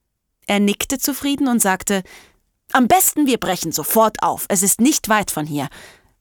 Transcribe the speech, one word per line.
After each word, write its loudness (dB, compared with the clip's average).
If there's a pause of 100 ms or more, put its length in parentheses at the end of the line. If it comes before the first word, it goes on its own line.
(460)
Er 0
nickte 0
zufrieden -2
und 2
sagte: 0 (680)
„Am 4
besten, 4
wir 2
brechen -4
sofort 0
auf. -2
Es 0
ist 0
nicht 2
weit 0
von -6
hier.“ -6 (540)